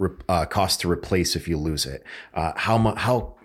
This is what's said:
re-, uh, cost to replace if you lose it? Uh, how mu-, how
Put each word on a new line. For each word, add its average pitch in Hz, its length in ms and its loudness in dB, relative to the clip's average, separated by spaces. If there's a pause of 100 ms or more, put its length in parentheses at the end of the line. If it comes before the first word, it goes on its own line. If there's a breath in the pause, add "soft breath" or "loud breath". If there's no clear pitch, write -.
re-, 92 100 2 (180)
uh, 82 180 2
cost - 340 0
to 87 100 0
replace 87 460 0
if 76 100 -6
you 82 100 0
lose 76 300 -2
it? 69 160 -10 (320 loud breath)
Uh, 80 220 -2
how 113 220 2
mu-, 110 180 4
how 120 480 0